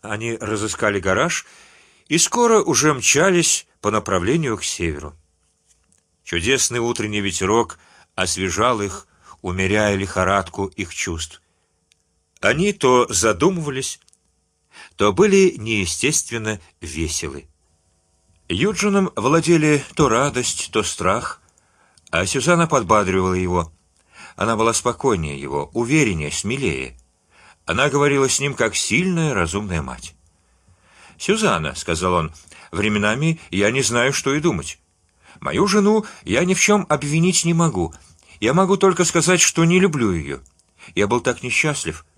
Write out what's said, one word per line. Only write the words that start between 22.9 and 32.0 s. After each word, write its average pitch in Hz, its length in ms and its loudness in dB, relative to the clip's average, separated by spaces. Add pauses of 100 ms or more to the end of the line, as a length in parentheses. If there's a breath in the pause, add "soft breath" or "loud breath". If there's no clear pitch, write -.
его. 90 380 -2 (640 loud breath)
Она 110 200 -2
была 113 180 2
спокойнее 98 680 -2
его, 71 340 -6
увереннее, 113 580 0
смелее. 92 680 -6 (680 soft breath)
Она 127 240 0
говорила 139 380 2
с - 120 -2
ним 139 160 -4
как 113 200 0
сильная, 165 580 0
разумная 90 480 -2
мать. 62 340 -12 (1000 soft breath)
«Сюзанна», 113 580 0
сказал 90 380 -2